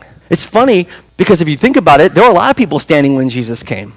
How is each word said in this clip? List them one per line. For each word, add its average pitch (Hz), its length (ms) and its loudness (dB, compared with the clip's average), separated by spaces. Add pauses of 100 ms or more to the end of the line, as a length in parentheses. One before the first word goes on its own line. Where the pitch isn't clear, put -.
(300)
It's - 160 -4
funny, 220 420 0 (300)
because 175 240 0
if 156 80 -4
you 147 60 -2
think 254 220 0
about 156 240 4
it, 175 140 0
there 196 80 4
are 247 80 4
a - 20 2
lot 175 160 0
of 269 80 -2
people 156 220 -2
standing 139 340 0
when 131 160 -4
Jesus 117 320 -8
came. 104 360 -12